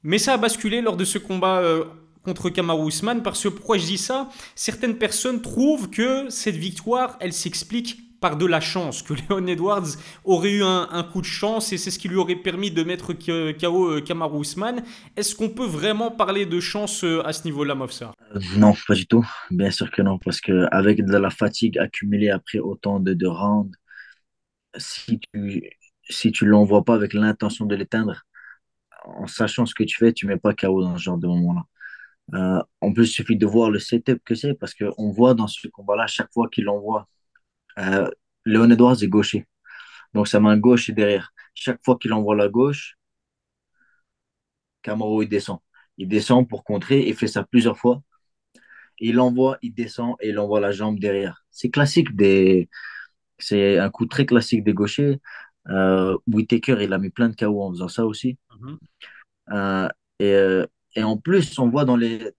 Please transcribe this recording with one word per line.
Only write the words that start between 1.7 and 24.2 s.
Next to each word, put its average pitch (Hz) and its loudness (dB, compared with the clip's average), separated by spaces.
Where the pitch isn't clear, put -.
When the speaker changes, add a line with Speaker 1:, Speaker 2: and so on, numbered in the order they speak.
Speaker 1:
contre 180 -6
Kamaru 170 -2
Usman, 220 -4
parce 214 -6
que, 208 0
pourquoi 202 -2
je 170 -2
dis 185 -4
ça ? 262 -4
Certaines 226 -4
personnes 233 -2
trouvent 262 0
que 262 -2
cette 214 -4
victoire, 220 -4
elle 180 -6
s'explique - -6
par 160 -2
de 165 0
la 165 2
chance, 160 -6
que - -8
Leon 185 -2
Edwards 180 -2
aurait 190 2
eu 202 2
un, 185 0
un 170 -6
coup 175 -8
de 175 -6
chance 214 -4
et 185 -6
c'est 185 -8
ce - -8
qui - -10
lui 175 -6
aurait 180 0
permis 185 -6
de 165 -2
mettre 175 -6
K-, 165 -4
K 160 -6
O, 175 2
euh, 151 -2
Kamaru 151 -4
Usman. 214 -6
Est-ce 208 -4
qu'on 220 -2
peut 240 -6
vraiment 214 -2
parler 202 0
de 175 -2
chance, 208 -6
euh, 165 0
à 156 -4
ce - -8
niveau-là, 143 -2
Mofsar ? 120 -10
Speaker 2:
Euh, 101 -4
non, 104 8
pas 104 4
du 95 -6
tout. 117 2
Bien 95 0
sûr - -4
que - 0
non, 95 2
parce - -6
que 90 2
avec 98 4
de 98 4
la 98 4
fatigue 107 0
accumulée 104 0
après 98 -4
autant 98 -2
de, 95 0
de 92 0
rounds, 98 0